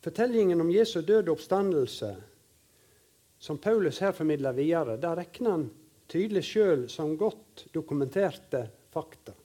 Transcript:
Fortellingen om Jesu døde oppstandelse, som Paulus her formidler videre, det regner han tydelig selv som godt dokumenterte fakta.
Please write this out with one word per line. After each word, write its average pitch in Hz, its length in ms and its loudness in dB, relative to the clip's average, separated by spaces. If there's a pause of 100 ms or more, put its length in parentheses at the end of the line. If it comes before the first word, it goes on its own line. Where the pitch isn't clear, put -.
Fortellingen 202 560 2
om 165 120 2
Jesu 208 280 2
døde 185 320 2
oppstandelse, 156 800 -2 (1200)
som 151 220 -8
Paulus 202 400 2
her 190 120 0
formidler 143 440 0
videre, 147 400 0
det 165 200 -2
regner 202 340 -2
han 156 180 0 (400)
tydelig 190 360 0
selv 165 440 2
som 156 280 -4
godt - 560 -6
dokumenterte 143 920 -2 (280)
fakta. - 400 -10 (120)